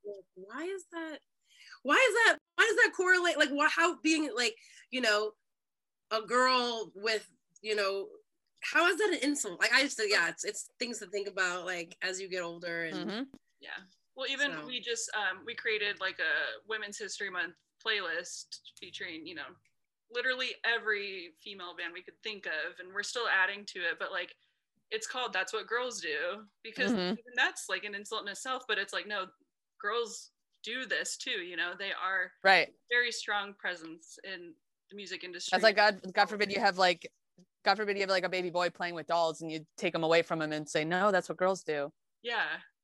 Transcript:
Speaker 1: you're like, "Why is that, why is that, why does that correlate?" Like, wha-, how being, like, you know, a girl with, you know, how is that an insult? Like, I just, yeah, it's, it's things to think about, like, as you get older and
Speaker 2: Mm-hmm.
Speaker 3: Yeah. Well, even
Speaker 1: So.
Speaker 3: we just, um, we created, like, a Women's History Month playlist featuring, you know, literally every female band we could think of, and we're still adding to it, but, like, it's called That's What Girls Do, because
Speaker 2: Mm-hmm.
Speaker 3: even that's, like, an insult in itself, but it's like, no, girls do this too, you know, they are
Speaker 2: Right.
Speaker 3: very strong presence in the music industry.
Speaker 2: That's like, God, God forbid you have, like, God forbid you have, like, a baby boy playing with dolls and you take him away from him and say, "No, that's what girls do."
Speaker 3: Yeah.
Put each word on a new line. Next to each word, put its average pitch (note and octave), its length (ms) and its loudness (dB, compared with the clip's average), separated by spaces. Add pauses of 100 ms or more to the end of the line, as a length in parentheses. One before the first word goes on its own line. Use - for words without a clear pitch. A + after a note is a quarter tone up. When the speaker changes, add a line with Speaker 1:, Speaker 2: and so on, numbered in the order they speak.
Speaker 1:
you're G3+ 120 -10
like, F#3+ 80 -20 (100)
"Why G#3+ 300 -12
is F#4 280 -8
that, D#4+ 260 -8 (640)
why C#4+ 140 4
is B4 180 6 (120)
that, E4 120 6 (180)
why G4+ 100 8
does A4 100 2
that A4+ 200 6
correlate?" F4+ 420 4
Like, D4+ 140 6
wha-, D4 160 4
how E4 320 2
being, D#4 340 2
like, A#3 220 2 (340)
you B3+ 120 -2
know, G#3+ 300 4 (800)
a A3 120 0
girl A#3+ 720 2
with, G#3 340 -2 (340)
you G#3+ 140 -2
know, G3 320 0 (540)
how E4 260 4
is F4+ 100 0
that G#4 120 4
an D#4+ 120 0
insult? A3 380 -2
Like, A3 120 4
I C4 100 6
just, C#4 240 -2
yeah, F#3 240 4
it's, - 140 -10
it's - 340 -8
things A#3+ 220 -6
to G3 80 -12
think G3+ 200 -4
about, F3+ 380 -2
like, F3 360 -8
as F#3 180 -4
you F#3+ 80 -8
get F3+ 140 -4
older E3+ 420 -6
and E3 140 -6
Speaker 2:
Mm-hmm. G3+ 240 -4 (380)
Speaker 3:
Yeah. - 180 -12 (380)
Well, C4 140 -4
even C#4 220 0
Speaker 1:
So. D#4 140 -8
Speaker 3:
we B3 140 -6
just, A#3 360 -6
um, F#3+ 300 -4
we A#3 80 -8
created, G#3 460 -2
like, F#3 180 -4
a D3 500 0
Women's G#3 300 -6
History G3 320 -8
Month F3 260 -6 (280)
playlist F#3 760 -4 (180)
featuring, E3+ 480 -12
you F3 80 -12
know, C#3 120 -10 (640)
literally B3+ 400 0 (140)
every G3+ 800 -2
female F#3 340 -12
band E3+ 180 -6
we F3+ 80 -12
could - 200 -20
think G3+ 240 -8
of, E3 320 -4
and F#3 140 -16
we're G3+ 100 -4
still A3+ 260 -4
adding F#3+ 380 2
to - 140 -10
it, E3 180 -2
but, E3+ 140 -6
like, F3+ 220 -6 (560)
it's A3 160 -4
called B3 260 -4
That's F#3 200 -2
What G#3 140 -4
Girls A#3 340 -4
Do, F3 440 -4 (180)
because A#3+ 300 -2
Speaker 2:
Mm-hmm. F#3+ 240 0
Speaker 3:
even - 200 -18
that's, D#4 320 0
like, F#3 160 -2
an G#3 100 -8
insult G#3 280 -6
in G3+ 60 -8
itself, B3+ 400 -6
but G#3 100 2
it's G3 140 -4
like, F#3 140 -4
no, G3 220 -4 (520)
girls A3 520 -4 (300)
do B3 240 -6
this D#3+ 300 -2
too, A#3+ 260 -4
you F3 140 -8
know, F3 220 -2
they G3 140 -4
are F#3 400 -2 (120)
Speaker 2:
Right. F#3 300 8 (160)
Speaker 3:
very A#3+ 220 4
strong G3+ 420 -4
presence E3 680 -10
in F3 300 -12 (360)
the G3 60 -18
music F#3 280 -10
industry. F3 280 -6
Speaker 2:
That's F#3 100 4
like, G#3+ 140 8
God, G#3 240 6 (120)
God G3+ 160 4
forbid G3+ 240 -2
you G3 80 0
have, G3 180 4
like, F3+ 320 4 (540)
God G3 120 6
forbid G3+ 200 0
you G3 60 0
have, F#3+ 80 0
like, F#3 140 4
a F#3 40 0
baby F3+ 220 -2
boy F3 200 2
playing F3 240 -6
with D#3 120 -8
dolls E3 340 2
and D#3+ 100 -8
you D#3 160 -8 (100)
take F3 180 -2
him E3 100 0
away E3 180 6
from E3 200 -2
him D#3 100 -2
and D3+ 160 -4
say, D#3 160 0
"No, F3+ 280 2
that's F3+ 160 2
what D#3 100 -8
girls F#3 240 2
do." D3 300 -4 (300)
Speaker 3:
Yeah. F#3 360 -2 (260)